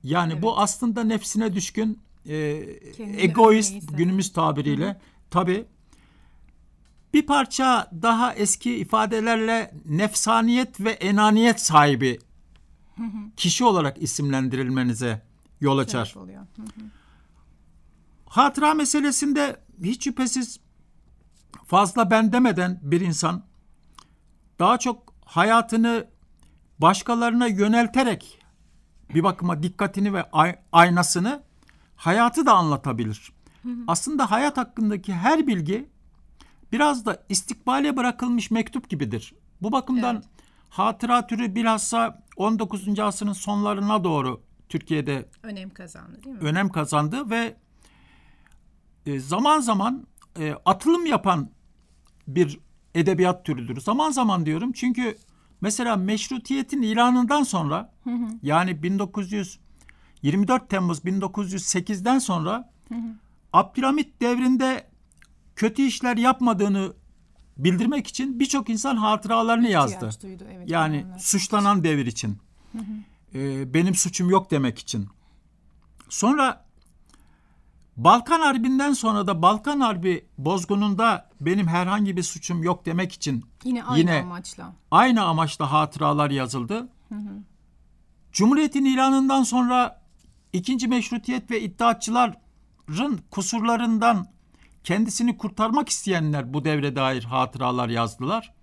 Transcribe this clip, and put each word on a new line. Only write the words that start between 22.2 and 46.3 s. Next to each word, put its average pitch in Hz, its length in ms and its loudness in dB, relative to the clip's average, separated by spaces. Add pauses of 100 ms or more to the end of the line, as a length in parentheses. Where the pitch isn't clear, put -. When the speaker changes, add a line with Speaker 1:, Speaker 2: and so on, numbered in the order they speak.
Speaker 1:
demeden 180 480 2
bir 156 200 2
insan 170 420 -2 (1160)
daha 202 180 4
çok - 360 -6 (120)
hayatını 226 840 2 (720)
başkalarına 233 680 2
yönelterek 220 920 2 (760)
bir 165 80 4
bakıma 175 400 0
dikkatini 196 500 -2
ve 185 180 -2
ay-, 165 240 2 (160)
aynasını, 175 720 4 (520)
hayatı 233 500 2
da 220 80 8
anlatabilir. 135 800 0 (320)
Speaker 2:
Hı 247 60 -10
hı. 247 40 -8 (140)
Speaker 1:
Aslında 240 440 -2
hayat 277 260 0
hakkındaki 208 560 -4
her 269 340 2
bilgi 196 420 -2 (840)
biraz 262 340 2
da - 240 -4
istikbale 262 680 -2
bırakılmış 240 540 -2
mektup 226 380 -4
gibidir. 120 440 -6 (280)
Bu 214 100 -4
bakımdan 247 440 0
Speaker 2:
Evet. 202 100 -10 (440)
Speaker 1:
hatıra 240 580 0
türü 220 280 -4
bilhassa 226 680 -2 (120)
on 214 240 0
dokuzuncu 208 440 -4
asrın 208 300 -2
sonlarına 202 680 -2
doğru 139 380 -2 (280)
Türkiye'de 143 600 -4 (140)
Speaker 2:
Önem 196 260 -12
kazandı, - 540 -20
değil 269 120 -16